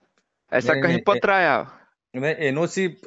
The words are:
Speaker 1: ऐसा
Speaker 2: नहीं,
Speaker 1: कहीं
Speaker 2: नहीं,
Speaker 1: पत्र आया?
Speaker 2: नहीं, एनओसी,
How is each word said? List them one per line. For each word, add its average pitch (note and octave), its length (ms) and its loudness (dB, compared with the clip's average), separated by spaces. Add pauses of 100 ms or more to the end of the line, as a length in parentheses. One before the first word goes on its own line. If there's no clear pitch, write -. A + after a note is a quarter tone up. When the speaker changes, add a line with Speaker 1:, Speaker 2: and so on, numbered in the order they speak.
(520)
Speaker 1:
ऐसा B2+ 200 0
Speaker 2:
नहीं, C#3 100 0
Speaker 1:
कहीं E3+ 100 2
Speaker 2:
नहीं, E3+ 100 -2
Speaker 1:
पत्र G3+ 280 0
आया? D#3 400 2 (460)
Speaker 2:
नहीं, C#3+ 180 -2
एनओसी, E3 640 -2 (100)